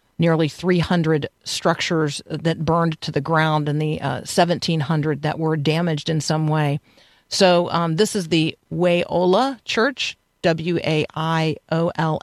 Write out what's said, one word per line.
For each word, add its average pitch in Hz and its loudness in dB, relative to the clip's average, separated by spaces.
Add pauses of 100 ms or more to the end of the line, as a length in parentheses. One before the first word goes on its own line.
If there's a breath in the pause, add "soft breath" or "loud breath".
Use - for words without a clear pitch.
(180 soft breath)
nearly 160 2
three 180 0
hundred 160 0 (140)
structures 160 -2
that 160 -4
burned 165 0
to - -8
the 151 -2
ground 156 0
and 151 0
the, 156 -4
uh, 135 -6
seventeen 170 0
hundred 147 -2
that 151 -2
were 160 0
damaged 156 0
in 160 0
some 156 0
way. 151 0 (540 soft breath)
So, 175 4
um, 165 0
this 214 0
is 175 -4
the 160 0 (160)
Waiola 180 2
Church, - -2 (260)
W 165 0
A 156 0
I 160 -2 (140)
O 165 0
L 160 -2